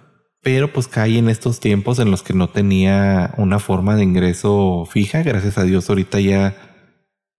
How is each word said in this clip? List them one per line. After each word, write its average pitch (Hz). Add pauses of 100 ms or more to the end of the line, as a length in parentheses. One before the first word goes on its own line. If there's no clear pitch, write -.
(420)
pero 135
pues 123
caí 113
en 117
estos 117
tiempos 107
en 110
los 92
que 92
no 90
tenía 98
una 101
forma 98
de 104
ingreso 90
fija. 104
Gracias 104
a 95
Dios 92
ahorita 98
ya, 98 (720)